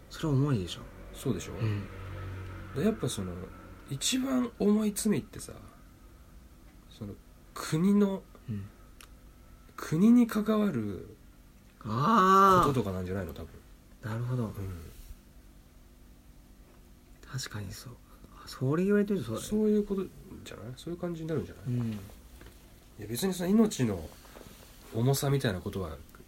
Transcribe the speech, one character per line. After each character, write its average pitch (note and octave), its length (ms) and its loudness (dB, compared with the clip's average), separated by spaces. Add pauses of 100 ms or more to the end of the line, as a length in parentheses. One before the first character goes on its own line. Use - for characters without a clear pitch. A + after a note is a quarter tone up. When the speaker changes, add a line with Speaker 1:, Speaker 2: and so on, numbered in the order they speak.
Speaker 1:
そ - 140 -8
れ D#3+ 60 0
は C#3+ 40 2
重 C#3 200 4
い A2 60 2
で F2+ 80 -4
し - 100 -10
ょ。 - 40 -14 (320)
Speaker 2:
そ - 180 -4
う - 20 -2
で F2+ 60 -4
し - 100 -10
ょ？ - 40 -10
Speaker 1:
う G2+ 100 -4
ん。 G#2 240 -2 (880)
Speaker 2:
で、 D3 100 0
や A3 60 4
っ A3 40 -4
ぱ D3 120 -4
そ G#2+ 160 -4
の、 F2+ 80 -6 (600)
一 C#3 260 -2
番 B3+ 400 0
重 G#3 300 4
い G#3 80 0
罪 G3 240 2
っ - 20 0
て - 180 -14
さ、 - 140 -12 (1400)
そ - 160 -12
の、 G2+ 80 -10 (400)
国 F3+ 400 2
の、 G3 300 4 (260)
Speaker 1:
う - 20 -6
ん。 G2+ 140 -6 (1120)
Speaker 2:
国 F#3 360 4
に A#3+ 160 8
関 G#3+ 320 0
わ G#3 120 2
る G#2 460 -6 (640)
Speaker 1:
あ F#3 800 8
ー。 D3 40 4
Speaker 2:
こ C#3+ 60 2
と B2 80 2
と G2+ 40 -4
か G2 80 -2
な F#2 80 -4
ん F#2 40 -4
じ F2+ 60 -4
ゃ F#2 40 -2
な G2 80 -2
い - 20 -6
の？ D#2 80 -8
多 E2 100 -12
分。 D#2 60 -12 (540)
Speaker 1:
な A2 140 -6
る A#2+ 60 -4
ほ B2 120 -2
ど。 B2 100 0
Speaker 2:
う - 20 -2
ん。 F#2+ 40 -8 (2750)
Speaker 1:
確 - 200 -8
か G#2+ 100 -10
に G2 140 -10
そ - 160 -16
う。 A#2+ 40 -16 (440)
あ、 - 100 -18
そ C3+ 280 -2
れ F3 80 2
言 G3+ 100 2
わ G#3 60 6
れ G3+ 60 2
て G#3 80 -2
る F#3 60 0
と A#2+ 60 -6
そ A2 80 -6
う - 20 -4
だ A2+ 60 -6
ね。 - 60 -10
Speaker 2:
そ G#3+ 180 2
う G#3+ 40 4
い G#3+ 80 4
う G#3 80 2
こ G3+ 100 -4
と F#3+ 100 -2 (400)
じ - 80 -14
ゃ - 40 -12
な F#2 60 -14
い？ - 20 -12 (120)
そ - 140 -10
う - 20 -6
い - 20 -6
う F3 40 -12
感 F3 160 -6
じ D#3+ 80 -10
に D#3+ 40 -6
な D#3+ 80 -2
る B2 60 0
ん F2+ 40 -6
じ - 60 -12
ゃ - 40 -18
な - 60 -20 (140)
い？ B2 40 0
Speaker 1:
う A#2+ 40 -2
ん。 A2+ 80 -4
Speaker 2:
い G#2+ 60 -8 (1000)
や、 G#2 80 -10
別 A#2+ 200 -4
に F#3 60 0
そ F3+ 100 -6
の F3 60 0
命 G#3+ 340 4
の F#2 240 0 (840)
重 B2 220 2
さ C#3 160 0
み C#3 80 4
た C3 100 0
い G2 40 0
な F2+ 60 -4
こ G2 120 -6
と G2 100 -4
は D2+ 160 -8 (300)